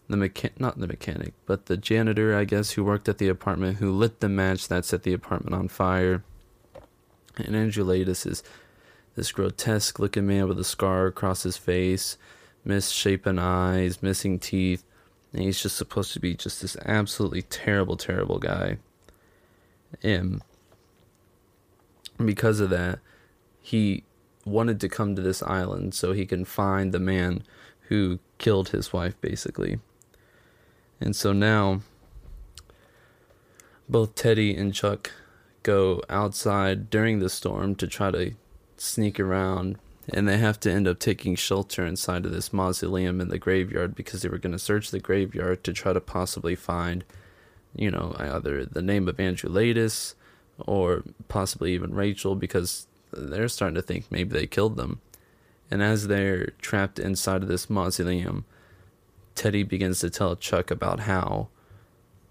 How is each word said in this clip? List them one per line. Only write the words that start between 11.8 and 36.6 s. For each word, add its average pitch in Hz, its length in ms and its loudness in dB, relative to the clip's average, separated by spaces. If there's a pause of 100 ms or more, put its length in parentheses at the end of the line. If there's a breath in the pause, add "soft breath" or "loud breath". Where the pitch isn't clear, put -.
misshapen 98 760 2
eyes, 90 640 2
missing 95 380 0
teeth, 92 460 0 (540 soft breath)
and 95 60 -2
he's 95 180 0
just 98 140 -2
supposed - 380 -4
to - 40 -8
be 87 160 -2
just - 280 -8
this 92 220 -8
absolutely 101 580 0
terrible, 95 540 0
terrible 92 440 -2
guy. 87 380 -2 (1200 soft breath)
And 95 400 0 (1800)
because 110 400 4
of 98 120 2
that, 90 280 2 (640 soft breath)
he 104 400 2 (420)
wanted 110 360 2
to 98 80 0
come 101 260 0
to 92 80 -2
this 92 220 0
island 95 500 -2
so 92 180 -2
he 95 140 -2
can 92 180 -2
find 98 480 0
the 90 60 0
man 92 460 0 (380 loud breath)
who 95 360 0 (200)
killed 95 320 2
his - 220 -4
wife, 90 280 -2
basically. - 580 -4 (1200 soft breath)
And 104 140 0
so 101 180 0
now, 101 500 4 (2000 soft breath)
both 113 280 2
Teddy 110 400 4
and 98 180 0
Chuck - 380 -2 (500 loud breath)
go 95 480 4
outside 101 800 2